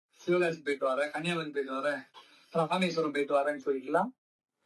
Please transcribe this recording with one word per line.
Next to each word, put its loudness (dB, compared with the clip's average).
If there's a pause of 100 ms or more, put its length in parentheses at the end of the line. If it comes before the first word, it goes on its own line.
(200)
சிவகாசி 2
போயிட்டு -2
வரேன், 0
கன்னியாகுமரி -4
போயிட்டு -4
வரேன், -2 (500)
ராமேஸ்வரம் 0
போயிட்டு 0
வரேன்னு" 2
சொல்லிக்கலாம். 0 (560)